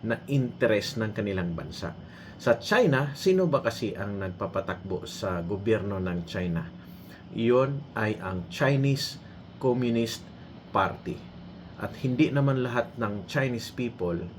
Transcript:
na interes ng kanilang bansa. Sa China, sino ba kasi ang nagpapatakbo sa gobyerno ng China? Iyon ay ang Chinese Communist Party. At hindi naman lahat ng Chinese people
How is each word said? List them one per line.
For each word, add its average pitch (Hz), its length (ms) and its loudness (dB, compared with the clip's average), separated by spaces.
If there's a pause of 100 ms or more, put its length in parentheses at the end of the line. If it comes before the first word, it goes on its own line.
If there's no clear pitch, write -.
na 113 220 0
interes 120 720 2
ng 107 160 0
kanilang 95 380 0
bansa. 85 420 -6 (400)
Sa - 240 4
China, 147 560 4
sino 185 320 4
ba 139 160 4
kasi 113 320 0
ang 101 240 -4
nagpapatakbo 92 880 -4
sa 92 340 -2
gobyerno 98 640 0
ng 87 240 -2
China? 87 400 -2 (640)
Iyon 131 640 2
ay 107 240 0
ang 92 320 -4
Chinese 139 680 2 (400)
Communist 120 640 2 (540)
Party. 92 400 0 (680)
At - 220 -8
hindi 131 260 4
naman 139 320 4
lahat 120 380 0
ng 104 260 -2
Chinese 127 480 0
people 87 500 -2 (160)